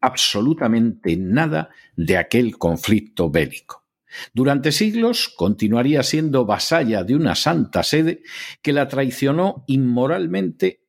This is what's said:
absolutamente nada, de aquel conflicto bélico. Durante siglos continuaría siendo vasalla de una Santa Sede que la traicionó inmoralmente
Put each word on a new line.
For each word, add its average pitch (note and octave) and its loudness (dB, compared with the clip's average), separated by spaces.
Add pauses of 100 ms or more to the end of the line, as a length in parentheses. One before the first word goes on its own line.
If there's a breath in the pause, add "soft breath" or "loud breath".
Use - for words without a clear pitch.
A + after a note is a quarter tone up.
absolutamente A2+ 0
nada, D3+ 0 (260 soft breath)
de E2+ 0
aquel A2+ 0
conflicto E2+ 0
bélico. - -4 (480 loud breath)
Durante C#3+ 0
siglos A3+ 0
continuaría A#2 2
siendo C#3+ 0
vasalla G#2+ 0
de A2 0
una D3 2
Santa D3 0
Sede D#3+ 0 (380 loud breath)
que D3 -2
la C#3+ 2
traicionó C#3 -2
inmoralmente E3 0